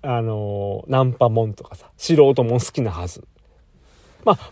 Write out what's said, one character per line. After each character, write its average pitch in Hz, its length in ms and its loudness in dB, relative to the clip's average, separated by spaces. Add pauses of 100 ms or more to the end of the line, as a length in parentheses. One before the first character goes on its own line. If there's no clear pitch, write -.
あ 120 180 -4
の 101 680 -6
ー、 - 20 -10
ナ 131 140 2
ン 127 80 0
パ 120 160 2
も 113 180 0
ん 101 80 -8
と - 80 -18
か - 140 -20
さ、 - 200 -20
素 - 180 -2 (200)
人 127 80 2
も 117 140 0
ん - 20 2
好 - 60 -2
き - 180 -6
な 107 80 -2
は 85 160 -8
ず。 - 180 -14 (1000)
ま 220 80 6
あ、 - 200 -2